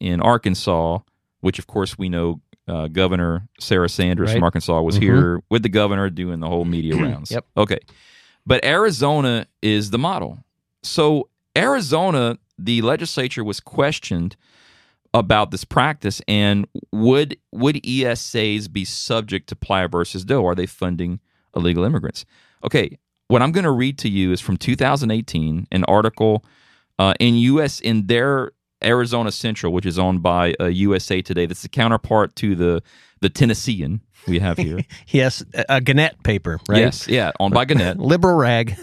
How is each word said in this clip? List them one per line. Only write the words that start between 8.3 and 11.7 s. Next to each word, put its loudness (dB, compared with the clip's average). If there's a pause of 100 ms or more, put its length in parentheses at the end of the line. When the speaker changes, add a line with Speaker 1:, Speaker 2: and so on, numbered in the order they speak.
Speaker 1:
But 2
Arizona 2 (140)
is 0
the 0
model. -4 (440)
So 0 (280)
Arizona, 0 (220)